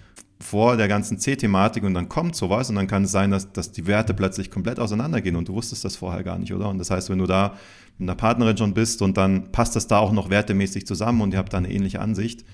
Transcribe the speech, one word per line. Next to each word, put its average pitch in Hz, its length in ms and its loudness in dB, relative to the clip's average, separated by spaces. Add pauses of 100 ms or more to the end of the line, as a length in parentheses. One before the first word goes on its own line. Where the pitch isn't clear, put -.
(380)
vor 117 380 2
der 107 120 4
ganzen 104 300 0
C-Thematik 107 640 2
und 95 100 0
dann 87 160 -4
kommt 165 260 -2
sowas 113 320 0
und 107 80 -2
dann 98 100 0
kann 101 180 2
es 98 80 0
sein, 98 180 2
dass, 98 200 -2
dass - 220 -6
die 80 140 -8
Werte 107 260 2
plötzlich 95 380 -2
komplett 113 280 -4
auseinandergehen 107 580 -2
und 85 120 -4
du 92 60 -6
wusstest - 320 -6
das 95 100 -8
vorher 90 260 -6
gar 92 160 -6
nicht, 95 140 -6
oder? 98 160 -4
Und 98 80 -4
das 90 140 -6
heißt, 92 180 -2
wenn 95 80 -2
du 95 80 2
da 95 300 2 (420)
mit 92 140 -4
einer 90 40 -2
Partnerin 113 440 2
schon 104 160 2
bist 113 260 0
und 95 160 2
dann 95 360 2
passt 117 220 2
das - 120 -2
da 107 100 4
auch 104 160 4
noch 95 160 0
wertemäßig 98 580 0
zusammen 113 360 0
und 98 100 0
ihr 95 60 0
habt 92 160 -2
da - 20 0
eine 92 160 -2
ähnliche 98 300 -2
Ansicht, 107 520 -4